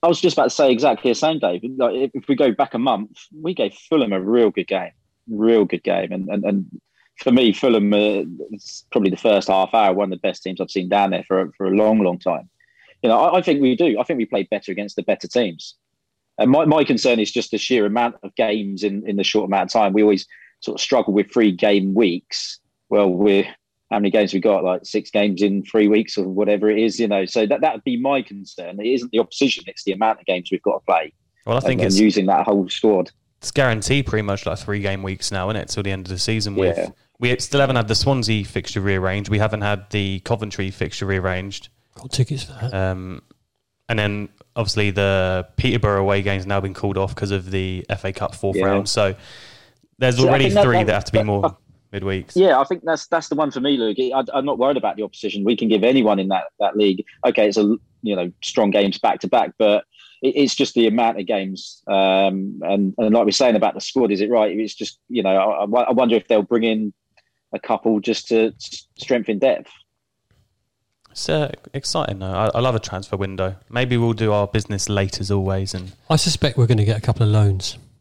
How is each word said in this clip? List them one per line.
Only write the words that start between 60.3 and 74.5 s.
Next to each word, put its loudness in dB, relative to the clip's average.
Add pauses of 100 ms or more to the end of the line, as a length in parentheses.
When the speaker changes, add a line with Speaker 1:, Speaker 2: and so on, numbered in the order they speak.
Speaker 1:
it's 2
just 0
the 4
amount 0
of -8
games. -6
Um, 2
and, 0
and 2
like 4
we're 2
saying 2
about 2
the -10
squad, 0
is 0
it 0
right? 2
It's -6
just, -12 (100)
you -2
know, 2
I, 2
I -2
wo-, 0
I 0
wonder 2
if 0
they'll 4
bring 0
in -2 (600)
a -6
couple 0
just -4
to 2
s-, -18 (120)
strengthen -2
depth. 0 (1400)
Speaker 2:
It's, -10
uh, -2 (220)
exciting -6
though. -8
I, 0
I 0
love 0
a 0
transfer -8
window. -4 (160)
Maybe 0
we'll 2
do 0
our 2
business -4